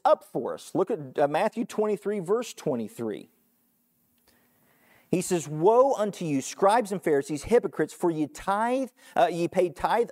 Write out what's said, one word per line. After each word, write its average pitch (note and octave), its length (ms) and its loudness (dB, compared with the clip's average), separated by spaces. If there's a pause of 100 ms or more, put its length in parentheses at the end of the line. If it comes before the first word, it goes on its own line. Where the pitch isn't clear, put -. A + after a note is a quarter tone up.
up D4 200 2
for A2+ 300 -6
us. - 200 -14
Look F#3 160 0
at, D3+ 280 -8
uh, C#3+ 100 2
Matthew G3+ 360 -2
twenty-three, G#3 540 -4
verse G#3 340 -4
twenty-three. A2+ 800 -6 (1800)
He E3+ 140 2
says, D#3+ 260 -2
"Woe A3 460 6
unto G3+ 300 -4
you, C#3+ 160 0
scribes G3+ 500 2
and G3 100 -4
Pharisees, C#3+ 440 0
hypocrites, G3 500 0
for F3 160 0
ye D#3 160 0
tithe, A#3 640 -2 (260)
uh, E3+ 140 4
ye E3+ 160 0
pay F3+ 220 2
tithe F#3 440 -2